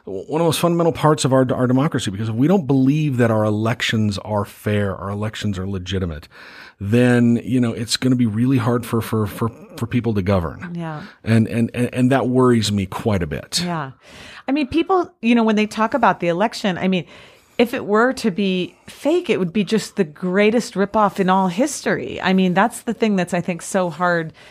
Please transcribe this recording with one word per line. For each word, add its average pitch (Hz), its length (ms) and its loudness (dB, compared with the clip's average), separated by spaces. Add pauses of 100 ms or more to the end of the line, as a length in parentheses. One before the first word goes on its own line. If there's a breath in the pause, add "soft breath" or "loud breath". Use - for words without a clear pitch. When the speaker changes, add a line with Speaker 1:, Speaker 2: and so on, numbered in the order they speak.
Speaker 1:
one 95 200 -8
of 151 140 -4
the 170 60 2
most 156 140 0
fundamental 170 320 2
parts 151 320 2
of 131 80 2
our, 131 220 4
our 123 140 0
democracy, 131 420 0
because 104 200 -6
if 110 60 -4
we 127 120 2
don't 180 180 4
believe 135 520 2
that 117 120 4
our 107 140 2
elections 107 760 0
are 104 280 -4
fair, 104 500 -2
our 98 160 -10
elections 104 480 -4
are 92 80 -6
legitimate, 90 600 -6 (520 loud breath)
then, 120 640 4
you 127 160 0
know, 117 140 0
it's - 220 -6
gonna 127 200 0
be 123 100 2
really 123 320 0
hard 120 300 0
for, 113 140 0
for, 107 260 -2
for, 113 220 -4 (280)
for 120 80 -4
people 117 300 -2
to 98 80 0
govern. 90 500 -2
Speaker 2:
Yeah. 165 320 -10 (180 loud breath)
Speaker 1:
And, 160 240 4
and, 117 280 -2
and, 123 180 -2
and 127 180 2
that 127 160 2
worries 123 440 4
me 101 160 0
quite 101 340 -2
a 82 60 -4
bit. - 340 -6
Speaker 2:
Yeah. 165 300 -6 (560 loud breath)
I 262 40 -2
mean, 294 160 0
people, 339 540 0
you 233 140 4
know, 233 80 4
when 220 140 2
they 214 100 2
talk 220 260 -2
about 233 280 2
the 175 60 -2
election, 185 520 -2
I 185 80 -2
mean, 185 180 0 (540 loud breath)
if 240 160 2
it 131 100 -6
were 220 280 2
to 226 180 -2
be 185 440 -2 (120)
fake, 349 420 -2
it 170 80 2
would 170 160 -2
be 214 100 0
just 214 320 -2
the 202 80 0
greatest 190 680 0
ripoff 202 460 0
in 185 100 2
all 190 200 2
history. 208 720 -4
I 190 140 0
mean, 185 220 4
that's 226 260 0
the 233 140 -6
thing 214 200 0
that's, 175 180 -2
I 175 80 0
think, 170 200 -6
so 180 300 -2
hard. 170 420 -2 (180 loud breath)